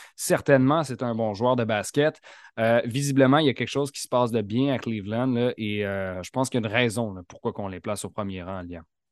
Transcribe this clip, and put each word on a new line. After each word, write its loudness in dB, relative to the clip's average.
certainement, 4
c'est -8
un -2
bon -2
joueur 2
de 0
basket. 0
Euh, 4
visiblement, 4
il 2
y 4
a 4
quelque -4
chose -4
qui -12
se -10
passe 2
de 0
bien 0
à -2
Cleveland, -4
là, 0
et, -4
euh, -4
je -14
pense -2
qu'il -2
y -2
a -2
une -4
raison, 0
là, -12
pourquoi -8
qu'on -8
les -10
place -6
au -10
premier -8
rang, -8
Liam. -14